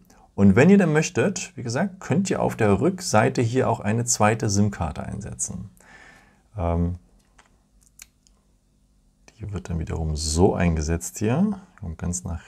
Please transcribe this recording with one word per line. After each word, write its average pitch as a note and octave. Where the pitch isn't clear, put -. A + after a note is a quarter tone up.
und G2+
wenn C#3+
ihr G3+
dann E3+
möchtet, D#3
wie A#2+
gesagt, C3
könnt -
ihr -
auf -
der G2+
Rückseite C3
hier A#2+
auch A2+
eine A2+
zweite A2+
sim-Karte G2
einsetzen. -
Ähm, E2+
die G2+
wird -
dann E2+
wiederum D#2+
so D#2
eingesetzt E2
hier, F3+
kommt E2+
ganz F2
nach E2